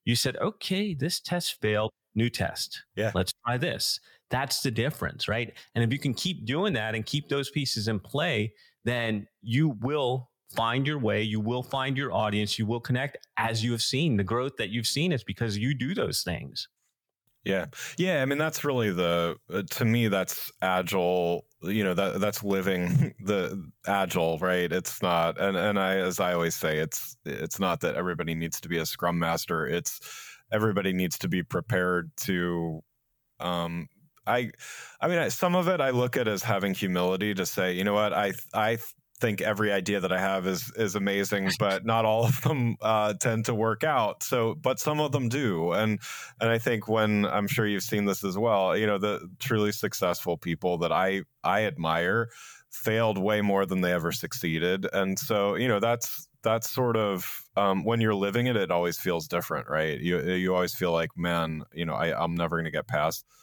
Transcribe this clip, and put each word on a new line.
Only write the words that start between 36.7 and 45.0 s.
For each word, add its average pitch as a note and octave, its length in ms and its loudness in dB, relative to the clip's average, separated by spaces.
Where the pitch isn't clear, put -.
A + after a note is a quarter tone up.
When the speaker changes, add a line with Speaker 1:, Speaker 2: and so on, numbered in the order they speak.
Speaker 2:
humility F#2 600 0
to F#2 100 -2
say, F#2 280 0
"You F2+ 100 -2
know G2+ 120 2
what? G#2 180 2
I, G2 220 0
I A2 240 2
think G#2+ 220 0
every G#2 320 2
idea G2 260 0
that F#2 140 0
I F#2 80 2
have F#2+ 260 0
is, F#2 300 -2
is G#2 180 0
amazing, G2 600 0
Speaker 1:
<laughs> - 40 -6
Speaker 2:
but G2 260 2
not A2+ 200 2
all A2 220 4
of B2 160 2
them, B2+ 380 0
uh, G#2+ 340 2
tend A2+ 320 -2
to A#2+ 80 0
work A2 280 0
out." C3 400 0
So, A#2 320 2
but C3 240 0
some D3+ 220 0